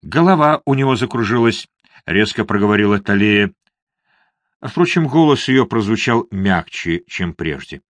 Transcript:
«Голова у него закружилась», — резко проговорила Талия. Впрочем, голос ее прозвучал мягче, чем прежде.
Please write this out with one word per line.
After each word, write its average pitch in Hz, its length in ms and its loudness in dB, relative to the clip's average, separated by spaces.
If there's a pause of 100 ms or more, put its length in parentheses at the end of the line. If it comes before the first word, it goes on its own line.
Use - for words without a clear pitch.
«Голова 156 640 2
у 139 80 0
него 135 220 2
закружилась», — 117 680 -2 (400)
резко 104 380 -2
проговорила 101 560 0
Талия. 101 540 0 (1040)
Впрочем, 165 480 0
голос 147 400 2
ее 131 180 2
прозвучал 113 640 -2
мягче, 92 760 -2
чем 85 260 -8
прежде. 76 480 -10 (120)